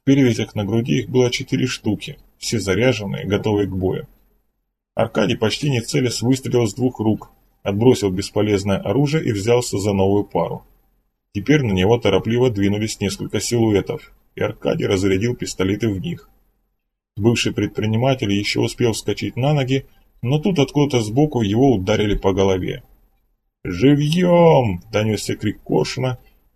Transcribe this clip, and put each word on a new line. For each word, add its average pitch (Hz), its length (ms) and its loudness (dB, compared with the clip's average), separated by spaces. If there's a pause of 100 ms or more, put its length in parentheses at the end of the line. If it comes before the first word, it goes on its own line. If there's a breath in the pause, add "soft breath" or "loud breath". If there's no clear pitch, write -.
В - 40 -20
перевязях 127 500 2
на 107 80 -2
груди 117 360 -2
их 110 100 -8
было 123 200 2
четыре 131 380 -4
штуки, 117 500 -6 (200)
все - 220 -6
заряженные, 98 680 0
готовые 101 420 0
к 92 80 -8
бою. 92 320 -2 (880)
Аркадий 110 400 0
почти 110 340 -2
не 127 120 0
целясь 127 400 -2
выстрелил 120 460 0
с 95 60 -4
двух 127 260 -4
рук, 107 320 -2 (320)
отбросил 104 460 2
бесполезное 98 680 0
оружие 139 480 0
и - 60 0
взялся 113 460 0
за 101 160 0
новую 98 300 2
пару. - 420 -4 (680)
Теперь 135 300 2
на 113 80 0
него 95 260 4
торопливо 113 520 2
двинулись 104 500 -2
несколько 101 400 -4
силуэтов, 107 720 0 (240)
и - 60 -8
Аркадий - 460 -2
разрядил 98 480 0
пистолеты 98 540 -2
в 98 100 -4
них. - 300 -10 (880)
Бывший 110 360 0
предприниматель 110 760 -2
ещё 101 300 -2
успел 117 320 0
вскочить 104 420 -6
на 135 180 0
ноги, 131 320 -2 (360 soft breath)
но 151 180 0
тут 170 200 0
откуда-то 135 420 2
сбоку 120 400 0
его 113 320 4
ударили 104 420 0
по 98 180 0
голове. 95 500 0 (800)
«Живьём!» 147 1160 2 (100)
донёсся 107 440 -2
крик - 280 -6
Коршуна, - 560 -2 (360 soft breath)